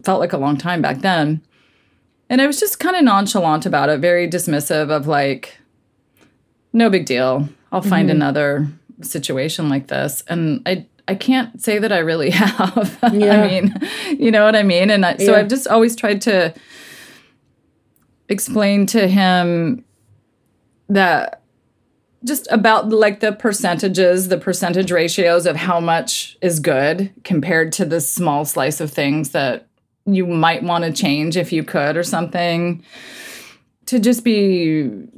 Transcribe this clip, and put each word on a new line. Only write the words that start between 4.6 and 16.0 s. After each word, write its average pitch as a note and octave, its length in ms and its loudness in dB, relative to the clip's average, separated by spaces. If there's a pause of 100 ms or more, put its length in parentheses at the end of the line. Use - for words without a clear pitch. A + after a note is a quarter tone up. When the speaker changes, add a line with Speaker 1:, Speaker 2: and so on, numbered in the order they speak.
Speaker 1:
of, D3 160 -2
like, C#3 520 -2 (1120)
"No A3+ 160 4
big F#3 160 2
deal. C3 420 0 (240)
I'll F#3 120 -2
find F#3 260 2
Speaker 2:
Mm-hmm. D3+ 80 2
Speaker 1:
another D3 520 0 (340)
situation D3+ 680 -4
like C#3 200 -2
this." C#3 400 -4
And D#3+ 360 -2
I, F3+ 220 -4 (220)
I G3 60 -2
can't B3 460 -2
say G#3+ 180 0
that G#3+ 140 -2
I F#3 60 2
really E3 320 0
<laughs> F3 140 2
have. G3+ 540 -2 (140)
Speaker 2:
Yeah. G#3 300 6
Speaker 1:
I G#3 60 4
mean, F#3+ 260 0 (440)
you A3+ 120 2
know G#3+ 160 6
what A3 100 4
I G#3 60 2
mean? F#3+ 260 2
And G3+ 160 2
I, E3+ 140 0
so G3+ 140 4
Speaker 2:
Yeah. G#3+ 80 8
Speaker 1:
I've G#3 80 0
just C4 200 -2
always A3+ 260 4
tried G#3 280 -2